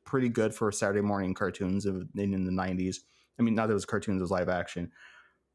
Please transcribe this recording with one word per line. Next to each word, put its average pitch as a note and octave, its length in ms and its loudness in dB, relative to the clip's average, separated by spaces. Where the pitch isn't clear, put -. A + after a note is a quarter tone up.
pretty B2+ 240 2
good A2 260 2
for G#2+ 180 0
Saturday G2+ 300 2
morning G2 320 0
cartoons G2 520 -2
of, F#2 300 -4
in, G2+ 180 0
in F#2 100 0
the F#2 80 -2
nineties. F#2 480 -2
I A#2+ 40 4
mean, A2+ 120 4
not A2 120 2
that A2 60 2
it - 20 4
was G2 120 0
cartoons, G2+ 340 0
it - 20 0
was F2 80 -2
live F2+ 180 2
action. F2 440 -2